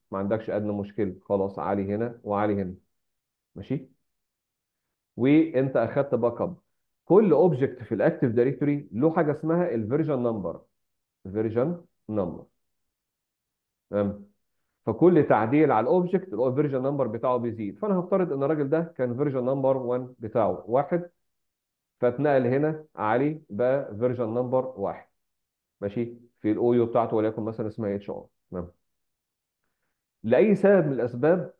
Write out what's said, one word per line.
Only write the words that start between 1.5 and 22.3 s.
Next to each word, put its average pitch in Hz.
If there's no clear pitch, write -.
علي 98
هنا 117
وعلي 104
هنا، 90
ماشي؟ 131
وأنت 139
أخدت 131
باك 117
أب. 87
كل 196
أوبجكت 139
في 110
الأكتيف 127
دايركتوري 143
له 143
حاجة 156
اسمها 160
الفيرجن 135
نمبر، 107
فيرجن 120
نمبر، 98
تمام؟ 101
فكل 151
تعديل 131
على 113
الأوبجكت 180
اللي -
هو 131
الفيرجن 135
نمبر 139
بتاعه 120
بيزيد. 110
فأنا 214
هفترض 180
إن 139
الراجل 147
ده 165
كان 123
فيرجن 135
نمبر 135
وان 127
بتاعه 101
واحد، 143
فاتنقل 131